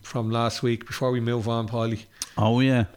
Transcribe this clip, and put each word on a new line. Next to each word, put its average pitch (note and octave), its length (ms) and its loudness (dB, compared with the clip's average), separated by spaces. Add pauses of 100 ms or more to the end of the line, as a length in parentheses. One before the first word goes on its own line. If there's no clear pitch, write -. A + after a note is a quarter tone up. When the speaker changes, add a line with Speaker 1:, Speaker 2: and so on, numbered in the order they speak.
Speaker 1:
from A2+ 280 -4
last A#2 320 -2
week, A#2+ 240 -2
before - 240 -2
we B2+ 100 0
move A#2 280 0
on, A#2 200 -2
Paulie. A2+ 360 -2 (340)
Speaker 2:
Oh, A2+ 220 4
yeah. B2+ 240 4 (120)